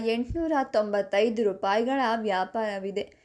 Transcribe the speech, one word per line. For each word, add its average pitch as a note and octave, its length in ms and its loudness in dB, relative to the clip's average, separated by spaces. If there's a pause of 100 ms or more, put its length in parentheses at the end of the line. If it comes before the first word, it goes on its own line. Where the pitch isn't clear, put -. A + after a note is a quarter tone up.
ಎಂಟುನೂರ B3+ 460 0 (100)
ತೊಂಬತ್ತೈದು G#3+ 800 0
ರೂಪಾಯಿಗಳ G#3+ 580 2 (160)
ವ್ಯಾಪಾರವಿದೆ. G3 880 -2 (200)